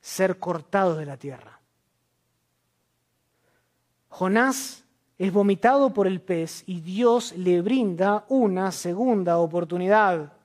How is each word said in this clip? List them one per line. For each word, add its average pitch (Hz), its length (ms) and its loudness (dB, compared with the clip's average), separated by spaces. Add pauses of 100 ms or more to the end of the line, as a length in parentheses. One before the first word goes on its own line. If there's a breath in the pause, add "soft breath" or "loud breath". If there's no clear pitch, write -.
Ser 185 380 -4
cortados 175 580 -2
de 156 80 -8
la 135 120 -12
tierra. - 420 -16 (2500)
Jonás 226 760 -2 (360)
es 185 120 0
vomitado 208 600 2
por 196 140 0
el 185 120 -2
pez 165 460 -6
y 180 160 -8
Dios 233 520 0
le 180 280 2
brinda 208 680 0
una 196 440 0
segunda 180 680 0
oportunidad. 175 960 0 (120)